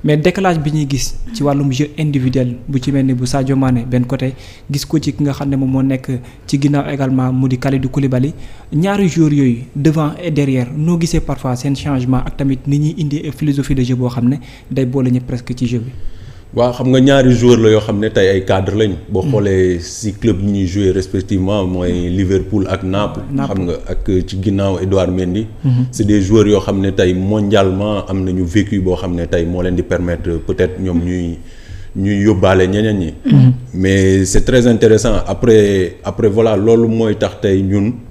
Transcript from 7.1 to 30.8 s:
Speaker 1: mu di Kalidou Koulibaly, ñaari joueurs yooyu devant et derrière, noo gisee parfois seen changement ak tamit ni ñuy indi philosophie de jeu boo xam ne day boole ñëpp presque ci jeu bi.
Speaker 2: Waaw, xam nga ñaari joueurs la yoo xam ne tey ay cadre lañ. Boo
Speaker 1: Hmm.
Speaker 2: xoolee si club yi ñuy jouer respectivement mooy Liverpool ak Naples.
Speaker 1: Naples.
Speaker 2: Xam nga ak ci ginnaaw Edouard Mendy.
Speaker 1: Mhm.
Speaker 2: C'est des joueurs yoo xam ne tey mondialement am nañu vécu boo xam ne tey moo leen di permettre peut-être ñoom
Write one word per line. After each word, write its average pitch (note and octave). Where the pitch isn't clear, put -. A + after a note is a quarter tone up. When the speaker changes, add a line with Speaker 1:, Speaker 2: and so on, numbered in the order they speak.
Speaker 1:
mu C3
di B2+
Kalidou C3+
Koulibaly, C3
ñaari G3
joueurs D3+
yooyu C3
devant D3
et F3
derrière, C3+
noo E3
gisee D#3+
parfois C3
seen C#3
changement C3
ak -
tamit C#3
ni C#3+
ñuy D3+
indi D3
philosophie C#3+
de C3
jeu B2+
boo B2
xam A#2+
ne C#3
day C3+
boole B2+
ñëpp B2
presque B2
ci B2+
jeu A#2+
bi. B2
Speaker 2:
Waaw, A#2+
xam B2+
nga C3
ñaari C3
joueurs A#2+
la A2
yoo G#2+
xam G#2
ne A2
tey G2
ay F#2+
cadre G2
lañ. G#2+
Boo F#2+
Speaker 1:
Hmm. C#3
Speaker 2:
xoolee F#2+
si G2+
club G2+
yi G2+
ñuy G2
jouer F#2+
respectivement F#2+
mooy F2+
Liverpool F#2
ak F#2+
Naples. G2
Speaker 1:
Naples. C3+
Speaker 2:
Xam F#2
nga E2
ak -
ci F#2+
ginnaaw G2
Edouard F#2+
Mendy. F#2
Speaker 1:
Mhm. B2
Speaker 2:
C'est A2
des G#2
joueurs G#2
yoo G2+
xam G2
ne G2
tey F#2+
mondialement G2+
am F#2+
nañu F#2
vécu G2
boo F#2
xam F2+
ne F2
tey E2+
moo F2+
leen F2+
di F2
permettre F2
peut-être F2+
ñoom F2+